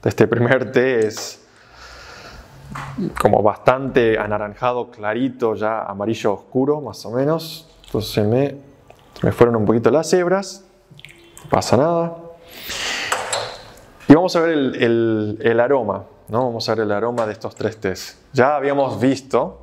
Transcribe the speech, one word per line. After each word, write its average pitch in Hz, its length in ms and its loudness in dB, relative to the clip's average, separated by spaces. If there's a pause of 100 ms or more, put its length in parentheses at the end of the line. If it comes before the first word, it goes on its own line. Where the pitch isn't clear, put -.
de 117 60 2
este 110 180 4
primer 120 460 0
té 123 340 2
es - 380 -10 (1800)
como 117 200 4
bastante 117 760 2
anaranjado, 107 720 -4
clarito, 113 640 -2
ya 107 280 -4
amarillo 104 500 -2
oscuro, 135 480 -2
más 113 240 -14
o 110 60 -10
menos. 151 580 -4 (160)
Entonces 104 400 -2
me, 135 300 0 (680)
me 107 100 4
fueron 120 240 6
un 107 80 0
poquito 113 260 4
las 160 220 2
hebras, 185 520 0 (760)
no - 60 -20
pasa - 260 2
nada. 165 400 0 (1900)
Y 143 60 10
vamos 175 220 4
a 175 40 4
ver 165 120 2
el, 135 240 0
el, 113 680 0
el 117 180 2
aroma, 117 460 0 (240)
¿no? 117 160 0
Vamos 117 240 -4
a 113 60 2
ver 110 100 0
el 104 80 -2
aroma 117 320 -2
de 107 80 -6
estos - 220 -12
tres 104 220 -4
tés. - 400 -6 (140)
Ya 131 240 2
habíamos 135 460 0
visto 131 600 -2